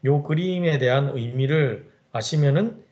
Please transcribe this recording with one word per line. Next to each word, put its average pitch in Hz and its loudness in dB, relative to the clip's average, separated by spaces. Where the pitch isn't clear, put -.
요 143 2
그림에 170 0
대한 131 2
의미를 131 -2
아시면은 147 0